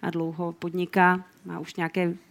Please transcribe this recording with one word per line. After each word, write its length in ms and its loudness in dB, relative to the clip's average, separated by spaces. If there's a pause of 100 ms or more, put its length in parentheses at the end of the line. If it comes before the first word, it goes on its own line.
a 80 -2
dlouho 420 -4
podniká, 720 2 (200)
má 140 -10
už 160 -10
nějaké 400 0 (160)